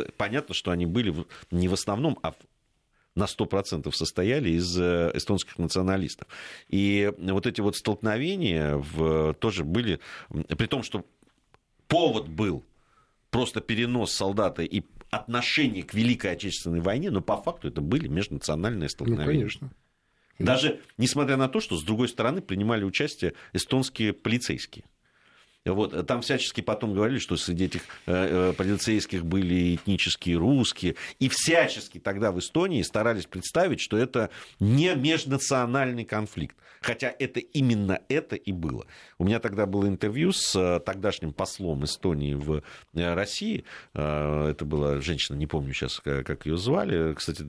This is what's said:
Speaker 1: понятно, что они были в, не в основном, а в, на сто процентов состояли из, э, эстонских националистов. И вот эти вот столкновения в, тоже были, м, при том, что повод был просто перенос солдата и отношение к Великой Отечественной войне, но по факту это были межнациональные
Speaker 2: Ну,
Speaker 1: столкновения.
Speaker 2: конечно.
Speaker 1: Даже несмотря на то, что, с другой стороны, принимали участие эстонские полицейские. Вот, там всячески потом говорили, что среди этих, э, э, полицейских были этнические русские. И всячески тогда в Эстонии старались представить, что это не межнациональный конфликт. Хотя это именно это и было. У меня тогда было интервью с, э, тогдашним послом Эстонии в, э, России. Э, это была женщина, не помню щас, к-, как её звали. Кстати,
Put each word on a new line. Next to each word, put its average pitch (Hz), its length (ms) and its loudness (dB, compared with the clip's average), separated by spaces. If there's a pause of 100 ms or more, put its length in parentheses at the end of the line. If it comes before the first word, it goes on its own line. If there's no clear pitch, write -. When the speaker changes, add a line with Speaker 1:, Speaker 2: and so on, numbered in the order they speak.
(180)
Speaker 1:
понятно, 107 360 -2
что - 160 -2
они 87 140 2
были 98 240 0
в, 82 160 -2 (260)
не 90 180 2
в 90 40 2
основном, 113 500 0
а 80 100 -4
в, - 20 -18 (800)
на 98 120 2
сто 101 200 -2
процентов 85 500 -2
состояли 98 540 0
из, 87 280 2
э, 87 360 4
эстонских - 440 -2
националистов. 92 720 0 (400)
И 101 500 4
вот 95 280 0
эти 110 160 -2
вот 101 120 2
столкновения 107 1040 0
в, 78 640 2
тоже 90 240 -2
были, 92 340 0 (300)
м, 78 160 -6
при 107 220 -2
том, 127 160 -2
что - 240 -8 (840)
повод 151 400 4
был 80 360 0 (680)
просто 226 320 0
перенос 120 500 0
солдата 98 500 0
и 92 200 -2 (280)
отношение 117 760 0
к - 100 -14
Великой 113 380 2
Отечественной 85 480 -4
войне, 123 300 0
но 95 120 0
по - 140 0
факту - 320 -6
это 135 120 -4
были 85 280 -2
межнациональные 90 760 -2
Speaker 2:
Ну, 71 60 -2
Speaker 1:
столкновения. - 380 -2
Speaker 2:
конечно. 135 440 0 (680)
Speaker 1:
Даже 131 420 2 (180)
несмотря 135 380 2
на 135 120 4
то, 220 120 0
что, 92 160 -4
с 76 60 -4
другой 110 260 2
стороны, 131 340 0
принимали 101 420 0
участие 95 500 -2 (180)
эстонские 113 600 0
полицейские. - 720 -4 (800)
Вот, 95 440 0
там 120 140 0
всячески - 380 -2
потом 107 320 -2
говорили, 110 280 2
что - 160 -2
среди 90 300 0
этих, 80 160 -4 (240)
э, 90 440 2
э, - 20 -2
полицейских 98 720 0
были 87 520 2
этнические 85 600 0
русские. 92 600 2 (240)
И 131 80 2
всячески - 720 2
тогда 98 320 0
в 90 80 -2
Эстонии 165 420 0
старались 107 440 0
представить, 156 540 0
что - 160 -2
это 120 340 0 (280)
не 139 380 6
межнациональный 131 1080 0
конфликт. 104 520 -4 (240)
Хотя 123 360 -2
это 127 220 -2
именно 113 720 2
это 147 260 0
и - 160 -6
было. 78 360 -4 (320)
У 85 60 2
меня 110 140 4
тогда 104 280 0
было 98 200 2
интервью 107 460 2
с, - 240 0
э, 90 240 4
тогдашним 95 520 -4
послом 82 520 -4
Эстонии 71 500 -2
в, 73 300 -2 (300)
э, 85 200 0
России. 202 500 -4 (300)
Э, 76 560 0
это 76 140 -6
была 73 360 0
женщина, 71 360 -4
не 76 100 -2
помню 69 280 -4
щас, - 260 -6
к-, 69 240 -2
как - 200 -6
её 78 120 0
звали. 104 580 0
Кстати, 76 340 -8